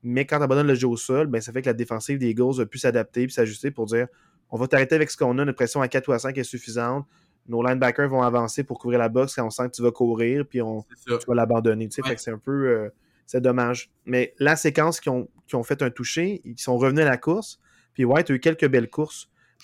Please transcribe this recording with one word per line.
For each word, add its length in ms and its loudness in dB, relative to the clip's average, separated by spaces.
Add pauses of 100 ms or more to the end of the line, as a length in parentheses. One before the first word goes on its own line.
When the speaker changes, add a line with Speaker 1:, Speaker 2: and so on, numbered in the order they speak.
Speaker 1:
mais 220 0
quand 140 0
t'abandonnes 280 4
le 80 6
jeu 120 0
au 80 2
sol, 320 0
ben, 140 -2
ça 100 -14
fait 100 -4
que 40 -6
la 80 2
défensive 460 -4
des 100 0
Eagles 320 2
a 40 0
pu 120 -14
s'adapter 480 0
puis 80 -8
s'ajuster 380 -2
pour 160 -6
dire, « 200 -2 (440)
On 60 -8
va 100 -2
t'arrêter 260 4
avec 160 2
ce 80 -10
qu'on 220 0
a, 40 0
notre 120 -2
pression 260 -2
à 60 0
quatre 200 -2
ou 40 0
à 80 2
cinq 180 -6
est 60 -4
suffisante, 640 -6 (440)
nos 120 -2
linebackers 460 2
vont 140 0
avancer 420 0
pour 140 -8
couvrir 220 0
la 100 2
box 260 0
quand 100 -2
on 40 -4
sent 200 -4
que 60 -14
tu 60 -6
vas 100 4
courir, 560 0
puis 140 -4
on, 240 -6 (180)
Speaker 2:
C'est 80 -6
ça. 60 0
Speaker 1:
tu 80 -6
vas 100 0
l'abandonner. » 540 2
Tu 60 -12
sais, 80 -6
Speaker 2:
Ouais. 60 -2
Speaker 1:
fait 60 -2
que 60 -16
c'est 100 -8
un 60 -8
peu, 300 -2
euh, 220 0 (360)
c'est 160 -2
dommage. 480 0 (160)
Mais 340 0
la 160 4
séquence 460 0
qui 80 -2
ont, 180 -4 (200)
qui 80 -6
ont 80 -2
fait 180 -2
un 80 0
toucher, 560 -4
ils 140 -16
sont 180 -2
revenus 240 4
à 80 6
la 80 4
course, 420 -4 (340)
puis 120 2
White 240 4
a 60 2
eu 40 -2
quelques 280 2
belles 220 4
courses. 400 -8 (340)